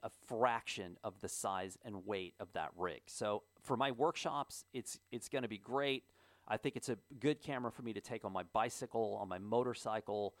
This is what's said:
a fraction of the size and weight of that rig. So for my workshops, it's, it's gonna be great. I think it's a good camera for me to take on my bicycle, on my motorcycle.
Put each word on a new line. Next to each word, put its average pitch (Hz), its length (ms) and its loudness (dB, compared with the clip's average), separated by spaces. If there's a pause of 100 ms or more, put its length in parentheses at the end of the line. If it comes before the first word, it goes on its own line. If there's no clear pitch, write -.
a 110 60 -4
fraction 113 920 0
of 98 180 -4
the 101 80 -4
size 95 540 -2
and 101 220 -8
weight 95 340 -2
of 98 140 -10
that 80 220 -2
rig. 87 320 0
So 104 360 0 (180)
for 127 160 0
my 135 140 4
workshops, 143 800 0
it's, - 260 -6 (120)
it's 120 180 -6
gonna 127 180 0
be 107 100 -6
great. 135 460 0 (440)
I 107 100 2
think - 180 0
it's - 140 -4
a 113 80 0 (220)
good 147 220 2
camera 123 300 -2
for - 100 -10
me 117 120 -4
to 101 80 -6
take 113 240 -6
on 98 60 -4
my 92 120 0
bicycle, 110 760 2
on 104 80 -4
my 90 120 -2
motorcycle. 107 1000 2